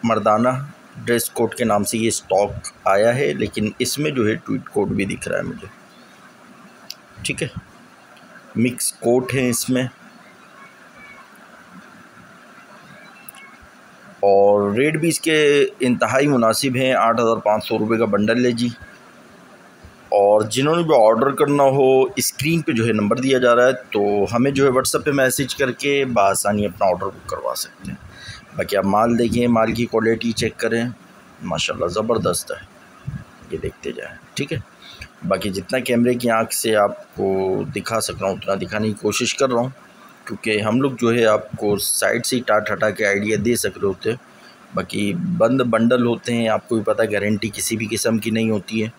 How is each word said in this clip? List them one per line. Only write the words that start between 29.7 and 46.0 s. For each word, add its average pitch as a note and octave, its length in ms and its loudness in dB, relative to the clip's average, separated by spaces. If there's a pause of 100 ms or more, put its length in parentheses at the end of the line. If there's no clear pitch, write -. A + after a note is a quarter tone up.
की A#2 140 -2
क्वालिटी A2+ 460 0
चेक A2 240 -4
करें, A#2 360 -2 (500)
माशाल्लाह E2+ 480 -4
ज़बरदस्त G#2+ 600 -2
है, - 100 -12 (880)
ये - 60 -8
देखते D#2+ 340 -10
जाएं, - 240 -14 (220)
ठीक C#3+ 140 -6
है। - 120 -8 (600)
बाकी F#2 240 -2
जितना G2 320 -4
कैमरे A#2+ 340 2
की A#2+ 140 -2
आंख A2+ 240 0
से A2+ 220 -2
आपको G2+ 520 0 (460)
दिखा A2 260 -4
सक G2+ 220 -6
रहा F#2+ 80 0
हूँ F#2 80 -4
उतना G2 180 -4
दिखाने G2+ 320 -4
की G#2+ 80 -2
कोशिश G#2+ 380 -2
कर C3+ 160 2
रहा A#2 120 0
हूँ, C3 100 -4 (560)
क्योंकि G#2+ 320 -2
हम A2 220 2
लोग C3 160 0
जो A#2 140 2
है A#2 160 4
आपको G#2+ 500 0
साइड G#2+ 460 -2
से - 120 -2
ही A#2+ 80 0
टाट G#2+ 280 0
हटा G#2 180 0
के G#2 160 -4
आइडिया G#2 320 0
दे A2+ 180 2
सक G2+ 200 -4
रहे G2+ 120 -4
होते G2 220 -4
हैं। B2 100 -4 (560)
बाकी G2+ 380 -4 (240)
बंद A#2+ 260 2
बंडल A#2+ 420 2